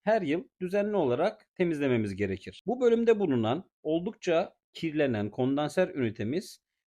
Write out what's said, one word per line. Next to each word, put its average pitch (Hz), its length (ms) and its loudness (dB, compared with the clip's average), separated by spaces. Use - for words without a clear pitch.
her 214 200 2
yıl 165 220 -2
düzenli 202 360 -2
olarak 151 580 0
temizlememiz 131 600 0
gerekir. 95 500 -6
Bu 247 140 -2
bölümde 233 380 4
bulunan 131 520 0
oldukça 170 720 -2
kirlenen 135 580 -2
kondanser 147 580 0
ünitemiz 120 720 -4